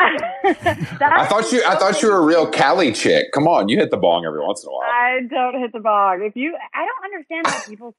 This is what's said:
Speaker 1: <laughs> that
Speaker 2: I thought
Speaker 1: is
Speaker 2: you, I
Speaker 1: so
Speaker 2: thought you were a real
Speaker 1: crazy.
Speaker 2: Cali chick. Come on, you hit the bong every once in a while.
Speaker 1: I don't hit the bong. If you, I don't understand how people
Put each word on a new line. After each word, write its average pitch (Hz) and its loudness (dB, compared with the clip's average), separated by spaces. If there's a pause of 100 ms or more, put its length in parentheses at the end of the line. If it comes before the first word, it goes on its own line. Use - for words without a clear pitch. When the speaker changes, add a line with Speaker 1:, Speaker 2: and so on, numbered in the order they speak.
(440)
Speaker 1:
<laughs> - -2
that 285 2
Speaker 2:
I - 4
thought 214 2
Speaker 1:
is 220 -4
Speaker 2:
you, 240 2
I 175 4
Speaker 1:
so 202 0
Speaker 2:
thought 202 2
you 226 2
were 196 4
a 165 4
real 160 4
Speaker 1:
crazy. 160 -4
Speaker 2:
Cali 151 4
chick. 80 2
Come 147 2
on, 123 2
you 123 2
hit 147 2
the - 0
bong 85 2
every 76 -4
once 82 -4
in 71 -18
a 67 -12
while. 65 -4
Speaker 1:
I 247 0 (100)
don't 254 -4
hit 240 -6
the 226 -10
bong. 202 0
If 214 -6
you, 294 -6 (160)
I 302 -6
don't 466 -8
understand 330 -8
how 202 -6
people 220 -18